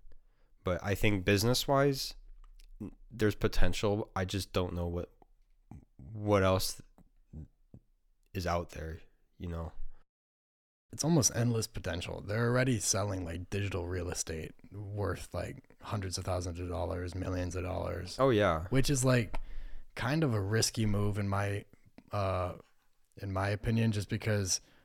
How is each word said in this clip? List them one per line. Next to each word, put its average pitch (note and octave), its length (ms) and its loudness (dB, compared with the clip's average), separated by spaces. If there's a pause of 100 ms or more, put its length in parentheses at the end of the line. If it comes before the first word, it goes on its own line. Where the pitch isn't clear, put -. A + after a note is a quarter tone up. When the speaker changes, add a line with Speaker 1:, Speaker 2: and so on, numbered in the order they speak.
(640)
Speaker 1:
but F2+ 180 0
I G2 120 0
think G2+ 300 2
business-wise, C3 920 2 (640)
n-, G2 100 -8 (200)
there's G#2+ 260 2
potential. G#2 800 4
I F#2+ 100 -2
just F#2 280 -4
don't F2+ 220 0
know F2 120 -4
what, E2+ 240 -6 (1000)
what G#2 300 4
else F#2+ 400 2 (1500)
is F2+ 120 -4
out F2 240 0
there, D#2+ 300 -10 (380)
you F2+ 100 -8
know? E2 240 -6 (1200)
Speaker 2:
It's A2+ 120 -6
almost E3 300 4
endless A#2 320 2
potential. E2+ 600 -6
They're A2+ 220 0
already B2 320 2
selling, G2 440 0
like, F2 260 -8
digital F#2+ 360 -2
real F2 240 -4
estate - 420 -6 (200)
worth, G2 600 -6
like, - 300 -8 (200)
hundreds G2 360 -6
of F2+ 60 -8
thousands F2+ 340 -4
of F2+ 100 -6
dollars, F2 460 -4
millions F2+ 420 -4
of F2+ 60 -4
dollars. F2 560 -6
Speaker 1:
Oh, C3+ 120 6
yeah. F#2 400 4
Speaker 2:
Which C3 200 4
is, B2+ 140 2
like, B2 340 2 (560)
kind D#3 300 0
of B2 100 2
a G#2 60 2
risky A2 460 0
move G#2 320 2
in G2+ 100 0
my, G2+ 360 -2 (460)
uh, F#2 440 -2 (640)
in F#2+ 120 -6
my F#2+ 180 0
opinion, A2+ 420 2
just G2+ 160 -2
because G#2 520 0 (240)